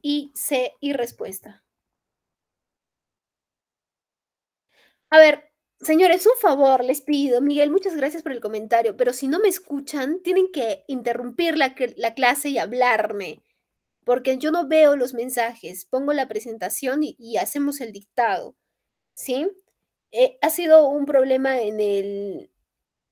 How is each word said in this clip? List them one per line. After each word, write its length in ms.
y 320
C 460
y 120
respuesta. 720
A 100
ver, 320
señores, 460
un 100
favor 480
les 160
pido. 400
Miguel, 300
muchas 260
gracias 260
por 100
el 80
comentario, 560
pero 180
si 120
no 120
me 100
escuchan, 720
tienen 300
que 340
interrumpir 680
la 180
cl-, 220
la 180
clase 360
y 80
hablarme, 840
porque 320
yo 140
no 160
veo 300
los 180
mensajes. 720
Pongo 260
la 160
presentación 760
y, 140
y 200
hacemos 420
el 120
dictado, 600
¿sí? 340
Eh, 320
ha 80
sido 380
un 180
problema 540
en 200
el, 720